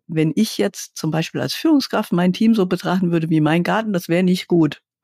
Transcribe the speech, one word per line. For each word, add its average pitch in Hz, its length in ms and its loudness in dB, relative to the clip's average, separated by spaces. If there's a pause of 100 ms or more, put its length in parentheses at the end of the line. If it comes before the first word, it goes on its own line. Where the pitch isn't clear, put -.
wenn 160 280 0
ich - 240 0
jetzt - 380 -4
zum 160 140 -4
Beispiel 160 300 -4
als 135 140 -4
Führungskraft 285 580 0
mein 180 200 2
Team 226 220 2
so 190 120 2
betrachten 180 460 -2
würde 165 180 0
wie 156 100 4
mein 156 220 2
Garten, 208 300 -2
das 180 160 -4
wäre 170 140 2
nicht 180 260 0
gut, 160 340 0 (220)